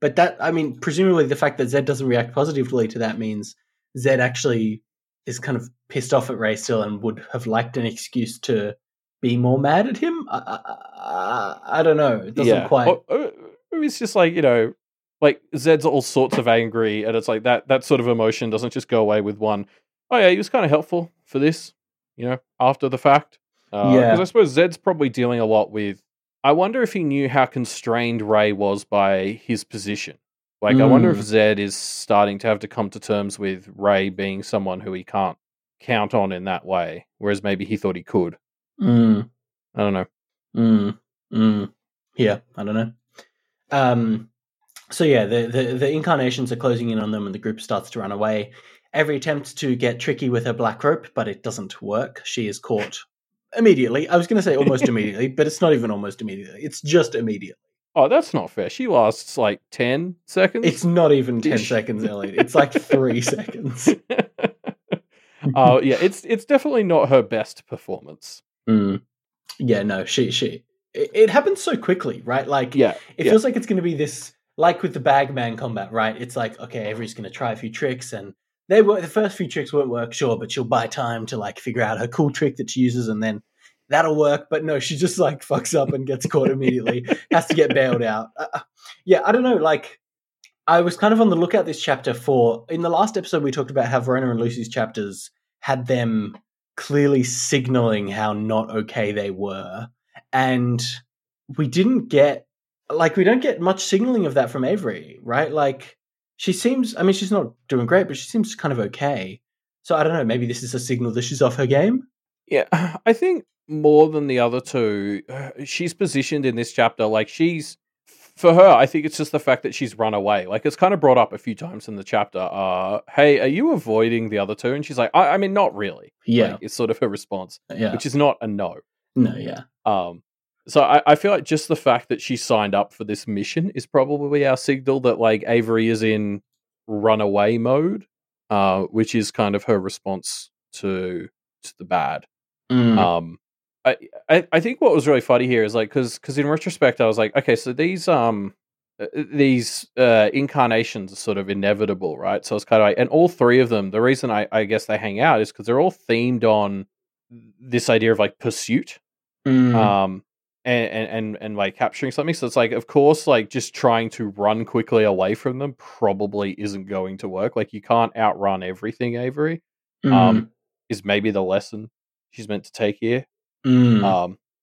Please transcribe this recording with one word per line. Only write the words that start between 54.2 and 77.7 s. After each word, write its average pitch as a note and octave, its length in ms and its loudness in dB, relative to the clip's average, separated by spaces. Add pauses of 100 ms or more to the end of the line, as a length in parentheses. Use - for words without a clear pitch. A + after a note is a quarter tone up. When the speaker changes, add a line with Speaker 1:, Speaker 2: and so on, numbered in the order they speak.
Speaker 1:
gonna G#3+ 140 2
say C#3+ 140 2
almost C3+ 280 4
Speaker 2:
<laughs> - 40 4
Speaker 1:
immediately, A2 400 0
but D3 200 0
it's D3+ 120 -8
not E3 120 4
even A2+ 180 2
almost G2+ 300 -8
immediately. G2+ 420 -12
It's D3+ 200 -12
just D#3 340 2
immediately. G#2+ 400 -6 (380)
Speaker 2:
Oh, C#3+ 140 4
that's D4+ 240 2
not G#2 180 -4
fair. - 200 -6
She B3+ 180 -6
lasts, A#2 480 2
like, G#2+ 240 0 (100)
ten D3 540 -4
seconds? F#3+ 420 0
Speaker 1:
It's - 160 -2
not E3+ 300 4
even B2 300 2
ten D3+ 120 0
Speaker 2:
Ish. A2 140 -2
Speaker 1:
seconds, A2 360 -4
Elliot. G#2 340 -8
It's, B2 160 0
like, C#3+ 180 2
three B2+ 480 0
Speaker 2:
<laughs> B2 160 -2
Speaker 1:
seconds. C3+ 540 -4 (180)
<laughs> - 640 -6 (840)
Speaker 2:
Oh, B2+ 240 8
yeah, C3 200 2
it's, G3 240 0
it's A3+ 200 -2
definitely C#4 400 2
not D#3 240 2
her C3 120 6
best - 460 -4
performance. - 760 -14 (260)
Speaker 1:
Mm. G2+ 340 0 (560)
Yeah, A2 240 0
no, G2 220 -4
she, A2 260 -2
she, - 340 -6 (300)
it, - 180 -4
it G#3+ 180 6
happens F#4+ 300 2
so D#4+ 160 -4
quickly, - 480 -4
right? B2+ 220 -2
Like, C3+ 300 -2
Speaker 2:
Yeah, B2 160 4 (240)
Speaker 1:
it E3 100 -2
Speaker 2:
yeah. G#3+ 60 4
Speaker 1:
feels A3 100 6
like - 140 0
it's - 100 -6
gonna F#3 160 0
be E3+ 120 -2
this, - 380 -6 (240)
like F3 260 2
with F3 120 -4
the D3 60 -8
Bagman C3 560 0
combat, G#2+ 360 -8
right? A2 280 -2
It's B2 160 -12
like, A2+ 240 -6
okay, A#2 260 -10
Avery's A2 280 -8
gonna G#2 140 -14
try A#2+ 220 -6
a G#2+ 60 -6
few A2+ 160 -12